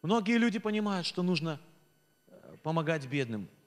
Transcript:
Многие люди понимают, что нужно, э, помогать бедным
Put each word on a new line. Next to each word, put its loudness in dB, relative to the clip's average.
Многие 2
люди 2
понимают, -2
что -2
нужно, 0
э, -20
помогать 0
бедным -2